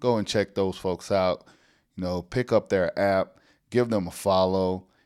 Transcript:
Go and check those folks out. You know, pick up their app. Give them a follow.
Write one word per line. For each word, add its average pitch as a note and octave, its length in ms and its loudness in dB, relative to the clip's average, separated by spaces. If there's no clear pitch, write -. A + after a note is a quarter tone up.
Go A#2+ 160 0
and G#2 100 -4
check G2+ 260 -2
those F#2+ 240 -2
folks F2+ 320 -6
out. F#2 380 0
You F#2+ 80 -8
know, F2+ 180 -4
pick A#2+ 300 -4
up A2 160 2
their F#2 320 0
app. F#2+ 400 0
Give A#2+ 200 0
them G2+ 180 -2
a E2+ 40 -10
follow. F#2 760 0